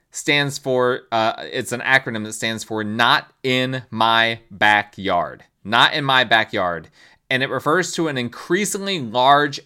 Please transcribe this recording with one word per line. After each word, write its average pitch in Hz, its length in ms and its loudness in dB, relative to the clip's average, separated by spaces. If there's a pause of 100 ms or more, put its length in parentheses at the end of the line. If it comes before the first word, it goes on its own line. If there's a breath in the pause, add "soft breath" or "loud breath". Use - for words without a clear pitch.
(140)
stands 143 440 -2
for, 127 520 0
uh, 113 220 0 (180)
it's 123 220 -6
an 120 80 -6
acronym 131 440 0
that 107 100 -12
stands 113 280 -6
for 110 220 -6
Not 120 480 0 (100)
in 127 460 -2
My 113 520 2 (100)
Backyard. 95 920 0 (220)
Not 117 300 4
in 151 100 -4
My 131 180 4
Backyard. 101 680 0 (400 soft breath)
And 131 120 0
it 135 60 -2
refers 160 440 -2
to 165 160 -2
an 135 100 -4
increasingly 190 840 -4
large 139 640 4